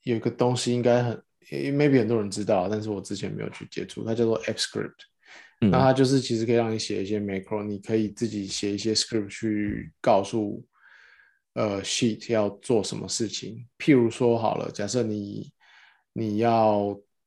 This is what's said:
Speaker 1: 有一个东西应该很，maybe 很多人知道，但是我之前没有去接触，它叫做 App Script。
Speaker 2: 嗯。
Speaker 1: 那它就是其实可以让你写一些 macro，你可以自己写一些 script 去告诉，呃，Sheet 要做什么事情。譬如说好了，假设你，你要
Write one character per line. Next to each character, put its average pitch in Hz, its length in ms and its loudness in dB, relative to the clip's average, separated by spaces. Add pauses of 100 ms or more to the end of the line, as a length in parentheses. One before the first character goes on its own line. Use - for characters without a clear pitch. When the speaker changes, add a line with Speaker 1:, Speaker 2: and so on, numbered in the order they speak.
Speaker 1:
有 117 140 -2
一 - 20 0
个 117 100 -2
东 123 280 0
西 120 160 -2
应 123 100 0
该 120 220 4
很， 117 180 -4 (280)
maybe 139 500 4
很 110 80 2
多 117 120 2
人 101 80 -2
知 101 160 -6
道， 95 240 2
但 107 140 -4
是 110 80 -6
我 98 100 -4
之 101 140 -8
前 98 160 -6
没 107 140 -8
有 - 60 -8
去 - 200 -14
接 95 160 -8
触， - 180 -10
它 113 80 -2
叫 117 120 2
做 113 180 0
App 110 160 -6
Script。 - 320 -6 (680)
Speaker 2:
嗯。 104 100 4
Speaker 1:
那 127 80 6
它 131 140 8
就 135 120 6
是 131 160 4
其 120 180 -2
实 113 80 -2
可 120 60 2
以 - 20 4
让 113 180 2
你 110 60 -2
写 101 240 -4
一 95 40 -6
些 104 140 -2
macro， 101 420 -6
你 104 180 -6
可 110 140 -4
以 110 140 2
自 104 180 -6
己 104 200 -6
写 101 260 -4
一 101 60 -2
些 110 160 0
script 107 340 -2
去 104 720 -4
告 101 240 4
诉， 107 400 -4 (880)
呃， 101 300 -2
Sheet 113 500 -2
要 107 160 2
做 104 340 0
什 110 140 -6
么 107 100 -8
事 104 220 -4
情。 117 380 -10 (100)
譬 - 180 4
如 117 140 6
说 117 300 2
好 107 180 0
了， - 140 -6
假 104 160 -6
设 123 160 0
你， 104 500 -6 (640)
你 107 240 -2
要 107 600 2 (280)